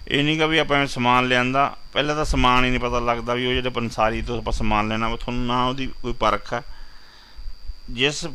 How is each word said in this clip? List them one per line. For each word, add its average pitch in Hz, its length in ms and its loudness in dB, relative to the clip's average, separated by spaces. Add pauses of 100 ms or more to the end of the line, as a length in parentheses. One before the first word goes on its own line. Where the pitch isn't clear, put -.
ਇਹ 143 160 2
ਨਹੀਂ 156 140 0
ਗਾ 160 80 2
ਵੀ 160 120 2
ਆਪਾਂ 143 180 2
ਐਵੇਂ 139 100 2
ਸਮਾਨ 123 420 2
ਲਿਆਂਦਾ, 127 480 2 (160)
ਪਹਿਲਾਂ 147 240 0
ਤਾਂ 156 80 0
ਸਮਾਨ 127 400 4
ਹੀ 123 60 2
ਨਹੀਂ 123 100 2
ਪਤਾ 120 180 0
ਲੱਗਦਾ 120 360 0
ਵੀ 123 120 0
ਉਹ 127 60 2
ਜਿਹੜੇ 127 180 0
ਪੰਸਾਰੀ 113 520 0
ਤੋਂ 120 160 -4
ਆਪਾਂ 113 140 -2
ਸਮਾਨ 107 360 2
ਲੈਣਾ, 110 180 0
ਉਹ 113 100 -2
ਤੁਹਾਨੂੰ 123 300 -2
ਨਾ 123 180 2
ਉਹਦੀ 131 220 -2 (160)
ਕੋਈ 123 100 -2
ਪਰਖ 107 420 0
ਹੈ। 117 80 -4 (1300)
ਜਿਸ 135 340 0 (100)